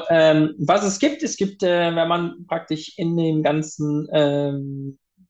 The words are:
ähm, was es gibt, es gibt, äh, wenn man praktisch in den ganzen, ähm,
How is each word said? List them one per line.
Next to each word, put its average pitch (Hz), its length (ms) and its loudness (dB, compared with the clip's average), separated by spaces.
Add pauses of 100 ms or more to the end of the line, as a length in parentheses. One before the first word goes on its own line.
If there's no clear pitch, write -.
(100)
ähm, 156 480 4
was 180 260 2
es 196 160 -2
gibt, 294 240 0
es - 120 -6
gibt, 196 280 -4
äh, 175 300 2
wenn 165 120 2
man 170 400 -2
praktisch 160 520 -6
in 170 180 -2
den 160 260 2
ganzen, 151 720 -2
ähm, 139 840 -2 (320)